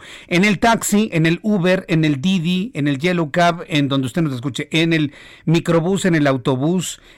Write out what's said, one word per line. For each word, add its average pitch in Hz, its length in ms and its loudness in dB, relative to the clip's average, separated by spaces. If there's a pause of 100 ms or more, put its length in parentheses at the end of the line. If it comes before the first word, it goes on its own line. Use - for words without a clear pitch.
(280)
en 180 160 2
el 208 160 0
taxi, 220 520 2
en 160 140 2
el 170 160 0
Uber, 185 460 0
en 160 160 2
el 147 160 0
Didi, 185 540 -2
en 147 120 -2
el 143 120 -2
Yellow 170 340 -2
Cab, 175 340 0
en 143 220 -2
donde 135 180 -2
usted 165 160 -2
nos 139 120 -2
escuche, 131 360 -8
en 165 220 0
el 156 220 -2 (320)
microbús, 165 580 2
en 175 100 2
el 147 140 2
autobús, 135 720 -2 (180)